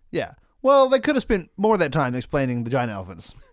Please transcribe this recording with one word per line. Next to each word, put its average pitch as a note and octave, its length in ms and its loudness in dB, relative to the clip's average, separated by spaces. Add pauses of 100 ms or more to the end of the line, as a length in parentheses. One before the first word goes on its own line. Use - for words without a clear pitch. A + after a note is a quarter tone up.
(100)
Yeah. C#3+ 220 -6 (300)
Well, C4+ 260 6
they C4+ 100 2
could D4 160 0
have B3+ 80 0
spent G3 340 -2
more G#3+ 180 2
of F#3+ 60 0
that D3 120 0
time C3 220 0
explaining B2+ 500 -2
the A#2 60 -6
giant A#2+ 200 -2
elephants. F#2+ 440 -12 (180)